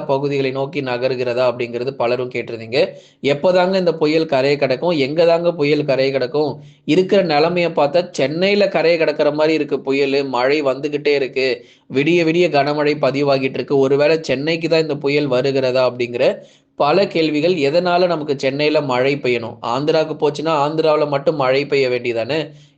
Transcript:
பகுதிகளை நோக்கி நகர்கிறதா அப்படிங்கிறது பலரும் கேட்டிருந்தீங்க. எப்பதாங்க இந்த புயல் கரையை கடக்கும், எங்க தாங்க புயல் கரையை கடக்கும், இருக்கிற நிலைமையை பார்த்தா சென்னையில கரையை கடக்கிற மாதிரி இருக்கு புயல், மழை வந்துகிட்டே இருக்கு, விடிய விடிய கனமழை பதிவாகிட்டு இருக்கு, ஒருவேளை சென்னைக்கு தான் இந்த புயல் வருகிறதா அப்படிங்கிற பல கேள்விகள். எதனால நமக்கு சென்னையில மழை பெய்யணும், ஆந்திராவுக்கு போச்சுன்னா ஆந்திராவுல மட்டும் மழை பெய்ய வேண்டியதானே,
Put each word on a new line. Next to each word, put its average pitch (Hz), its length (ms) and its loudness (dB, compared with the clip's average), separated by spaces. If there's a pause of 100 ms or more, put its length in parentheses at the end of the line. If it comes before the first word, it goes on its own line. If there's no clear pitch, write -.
பகுதிகளை 139 440 -2
நோக்கி 139 320 -6
நகர்கிறதா 123 640 -2
அப்படிங்கிறது 120 480 -4
பலரும் 123 400 -2
கேட்டிருந்தீங்க. 113 480 -4 (420)
எப்பதாங்க 180 540 2
இந்த 175 180 0
புயல் 160 320 0
கரையை 139 320 0
கடக்கும், 143 400 0
எங்க 151 280 2
தாங்க 170 260 2
புயல் 147 320 0
கரையை 135 280 0
கடக்கும், 135 400 -2 (320)
இருக்கிற 185 380 2
நிலைமையை 170 480 0
பார்த்தா 165 400 2
சென்னையில 185 580 0
கரையை 170 300 2
கடக்கிற 151 360 2
மாதிரி 156 200 2
இருக்கு 143 260 -2
புயல், 135 200 -2 (280)
மழை 131 340 0
வந்துகிட்டே 143 520 0
இருக்கு, 135 340 0 (420)
விடிய 156 340 2
விடிய 170 240 2
கனமழை 147 500 0
பதிவாகிட்டு 135 600 0
இருக்கு, 131 200 -2
ஒருவேளை 143 420 4
சென்னைக்கு 160 480 -2
தான் 160 160 2
இந்த 151 140 -4
புயல் 143 320 0
வருகிறதா 127 540 0
அப்படிங்கிற 120 420 -2 (520)
பல 156 280 2
கேள்விகள். 160 540 0
எதனால 175 460 2
நமக்கு 151 280 -4
சென்னையில 143 460 0
மழை 135 340 0
பெய்யணும், 120 420 -4 (100)
ஆந்திராவுக்கு 151 480 0
போச்சுன்னா 147 440 -2
ஆந்திராவுல 151 500 2
மட்டும் 143 280 0
மழை 131 280 2
பெய்ய 139 240 2
வேண்டியதானே, 120 500 -2 (400)